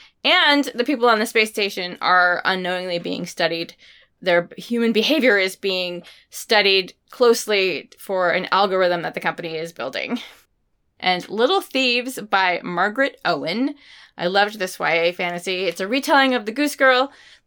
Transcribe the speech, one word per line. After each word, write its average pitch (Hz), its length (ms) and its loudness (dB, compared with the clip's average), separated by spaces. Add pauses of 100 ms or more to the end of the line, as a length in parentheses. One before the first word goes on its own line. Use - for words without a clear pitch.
(240)
And 294 400 4 (100)
the 240 100 0
people 240 240 2
on 220 100 6
the 220 80 0
space 220 240 2
station 196 500 -6
are 180 440 4
unknowingly 185 540 -2
being 175 280 -6
studied. 165 480 -4 (480)
Their 175 340 2
human 233 360 -2
behavior 226 440 2
is 190 200 0
being 180 480 -6 (260)
studied 196 640 0 (160)
closely 202 880 2
for 185 320 -2
an 180 200 -2
algorithm 185 520 2
that 160 120 -6
the 170 60 -8
company 165 360 -6
is 165 160 -8
building. - 480 -8 (800)
And 180 300 -4
Little 269 320 0
Thieves 247 580 -2
by 190 460 0
Margaret 208 640 -2
Owen. 175 480 -2 (440)
I 175 100 -2
loved 202 300 0
this 185 200 -6
Y 160 140 0
A 170 200 2
fantasy. 180 520 -6
It's 170 160 -4
a 190 60 -4
retelling 269 480 2
of 226 120 -4
The 220 60 -6
Goose 285 220 -2
Girl. 262 380 2 (340)